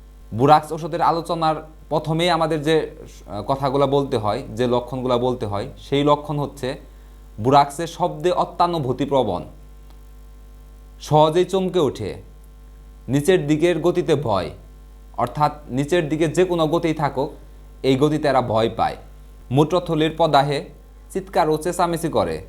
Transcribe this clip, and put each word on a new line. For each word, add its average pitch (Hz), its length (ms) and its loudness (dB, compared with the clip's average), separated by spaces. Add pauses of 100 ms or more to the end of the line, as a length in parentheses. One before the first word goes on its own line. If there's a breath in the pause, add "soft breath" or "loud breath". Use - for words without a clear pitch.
(340)
বুরাক্স 147 380 4
ওষুধের 160 300 -6
আলোচনার 160 540 0 (340)
প্রথমেই 160 400 0
আমাদের 160 320 0
যে, 156 300 0 (360)
আহ, 101 200 -8
কথাগুলো 139 400 0
বলতে 135 300 0
হয়, 107 260 -2 (120)
যে 123 120 0
লক্ষণগুলো 123 520 -2
বলতে 123 260 -2
হয়, 101 220 -6 (100)
সেই 143 260 -2
লক্ষণ 147 360 0
হচ্ছে 135 360 -8 (640 soft breath)
বুরাক্সের 143 480 4
শব্দে 160 440 -2
অত্যানুভূতিপ্রবণ, 131 1120 0 (1600)
সহজেই 156 460 4
চমকে 185 340 0
ওঠে, 110 360 -2 (920)
নিচের 147 400 2
দিকের 160 320 2
গতিতে 165 360 0
ভয়, 101 340 -2 (680)
অর্থাৎ 147 340 0 (180)
নিচের 147 400 0
দিকে 156 180 0
যে 170 180 2
কোনো 170 220 0
গতিই 165 260 0
থাকুক, 143 380 -2 (520)
এই 131 120 4
গতিতে 147 320 0
এরা 131 140 4
ভয় 110 280 0
পায়। 85 260 -2 (560)
মূত্রথলির 156 640 0
প্রদাহে 147 520 2 (400)
চিৎকার 185 400 0
ও 156 80 2
চেঁচামেচি 170 520 -2
করে। 85 400 0